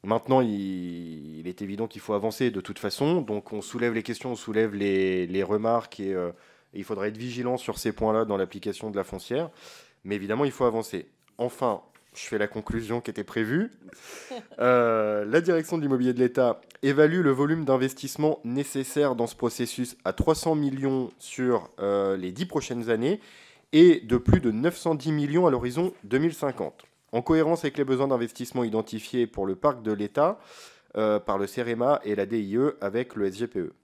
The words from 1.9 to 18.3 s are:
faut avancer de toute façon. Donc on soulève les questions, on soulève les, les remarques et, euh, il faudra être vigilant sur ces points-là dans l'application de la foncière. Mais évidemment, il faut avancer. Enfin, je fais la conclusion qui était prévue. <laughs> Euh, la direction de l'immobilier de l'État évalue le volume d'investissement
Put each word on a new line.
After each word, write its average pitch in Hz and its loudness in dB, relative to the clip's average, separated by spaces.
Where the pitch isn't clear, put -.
faut 107 -4
avancer 110 0
de 98 -6
toute - -12
façon. 151 0
Donc 104 -6
on 104 -6
soulève 117 -2
les 110 -2
questions, 120 -8
on 113 -6
soulève 110 0
les, 95 0
les 95 0
remarques 110 0
et, 98 -4
euh, 87 -4
il 95 -10
faudra 101 -4
être 110 -4
vigilant 123 -4
sur 117 -6
ces 110 -2
points-là 110 2
dans 107 -2
l'application 98 -6
de 98 -6
la 98 -2
foncière. 131 -6
Mais 101 -4
évidemment, 107 0
il 135 0
faut - 0
avancer. 110 0
Enfin, 120 -2
je - -14
fais 110 -4
la 104 2
conclusion 113 -6
qui - -10
était 104 -8
prévue. 131 -2
<laughs> - -20
Euh, 113 4
la 123 2
direction 170 0
de 160 -2
l'immobilier 127 2
de 120 -2
l'État 123 2
évalue 151 4
le 151 4
volume 147 0
d'investissement 135 0